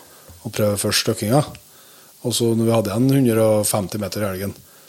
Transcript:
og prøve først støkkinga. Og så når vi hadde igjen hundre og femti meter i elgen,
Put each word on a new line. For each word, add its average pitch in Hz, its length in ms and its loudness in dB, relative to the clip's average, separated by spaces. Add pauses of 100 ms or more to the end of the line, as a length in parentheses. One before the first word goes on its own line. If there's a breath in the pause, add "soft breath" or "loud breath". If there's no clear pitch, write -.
(460 loud breath)
og 110 60 -10
prøve 104 260 0
først - 280 -2
støkkinga. 113 340 0 (840 loud breath)
Og 120 120 -4
så 117 200 0
når 113 120 2
vi 113 80 2
hadde 104 160 0
igjen 127 240 2
hundre 113 280 4
og 107 220 4
femti 104 320 -4
meter 104 240 -6
i 101 80 -4
elgen, 95 240 -6 (360 loud breath)